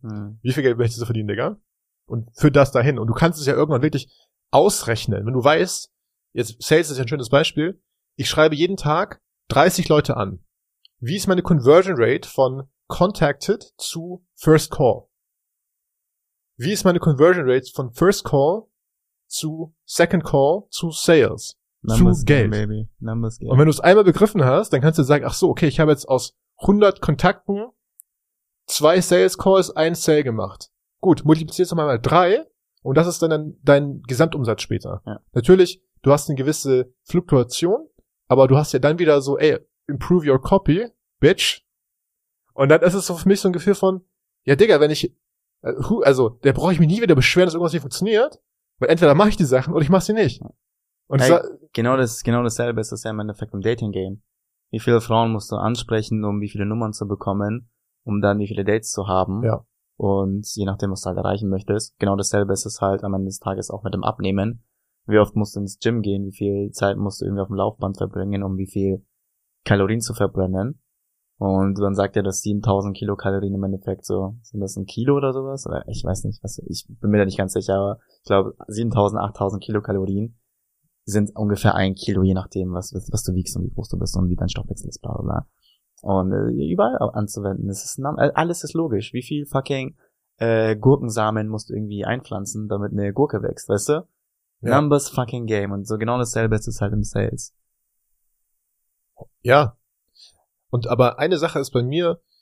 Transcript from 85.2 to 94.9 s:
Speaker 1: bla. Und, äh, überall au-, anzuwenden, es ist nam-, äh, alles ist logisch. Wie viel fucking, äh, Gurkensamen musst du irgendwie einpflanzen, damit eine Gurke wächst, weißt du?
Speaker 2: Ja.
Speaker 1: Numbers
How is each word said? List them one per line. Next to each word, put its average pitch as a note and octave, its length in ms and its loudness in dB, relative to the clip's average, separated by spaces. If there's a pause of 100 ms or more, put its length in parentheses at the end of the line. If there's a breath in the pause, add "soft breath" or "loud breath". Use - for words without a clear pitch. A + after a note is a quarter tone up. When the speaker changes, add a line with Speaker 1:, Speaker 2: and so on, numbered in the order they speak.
Speaker 1:
bla. - 240 -6 (560)
Und, F#2+ 300 -2
äh, A#2+ 400 -2
überall G#3 260 0
au-, - 120 -2
anzuwenden, G2+ 600 -6
es G2 140 -10
ist - 160 -14
nam-, C3+ 180 -6
äh, C#3+ 160 0
alles E3+ 300 -4
ist D3+ 100 -12
logisch. B2+ 380 -4
Wie B2 100 -8
viel D3 240 -8
fucking, C3+ 500 -6 (420)
äh, A2 360 2
Gurkensamen A2 720 0
musst G#2+ 220 -10
du - 40 -10
irgendwie G#2 300 -8
einpflanzen, G#2+ 640 -8
damit G2+ 240 -6
eine G2+ 200 -4
Gurke A#2+ 300 -2
wächst, - 260 -8
weißt G2+ 220 -2
du? D#3 180 -2 (540)
Speaker 2:
Ja. B2+ 180 2
Speaker 1:
Numbers D3 300 0